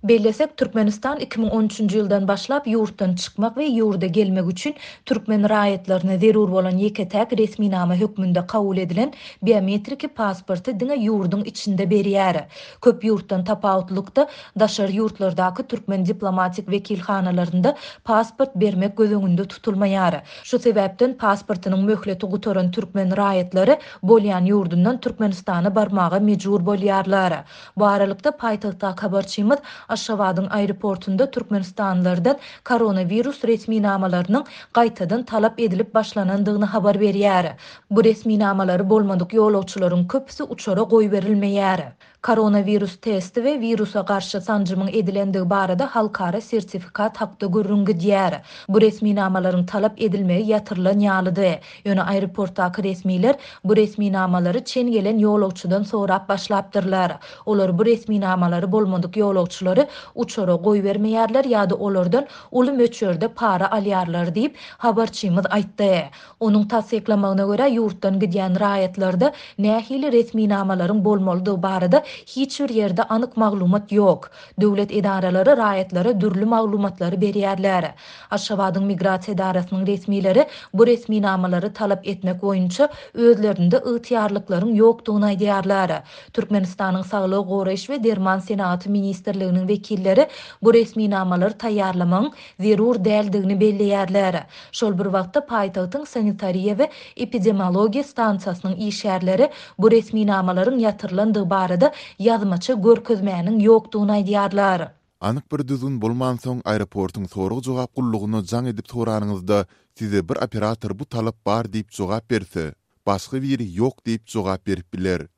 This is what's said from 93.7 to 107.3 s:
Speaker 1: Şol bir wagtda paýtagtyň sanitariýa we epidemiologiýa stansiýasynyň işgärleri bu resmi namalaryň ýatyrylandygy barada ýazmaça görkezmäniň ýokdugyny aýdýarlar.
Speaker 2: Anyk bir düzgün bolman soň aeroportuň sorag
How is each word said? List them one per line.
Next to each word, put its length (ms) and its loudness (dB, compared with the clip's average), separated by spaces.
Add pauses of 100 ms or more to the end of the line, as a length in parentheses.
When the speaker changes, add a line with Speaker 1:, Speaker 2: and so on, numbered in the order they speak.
Speaker 1:
Şol 260 -2
bir 60 -2
wagtda 360 0 (120)
paýtagtyň 560 -4
sanitariýa 720 -2
we 100 2 (280)
epidemiologiýa 960 0
stansiýasynyň 640 -2 (120)
işgärleri 600 0 (280)
bu 120 6
resmi 340 2
namalaryň 560 0
ýatyrylandygy 680 0
barada 420 2 (280)
ýazmaça 540 0 (120)
görkezmäniň 720 2 (100)
ýokdugyny 520 4
aýdýarlar. 640 2 (400)
Speaker 2:
Anyk 320 -4
bir 160 -4
düzgün 340 -4
bolman 340 -2
soň 280 -6
aeroportuň 640 -4
sorag 380 -4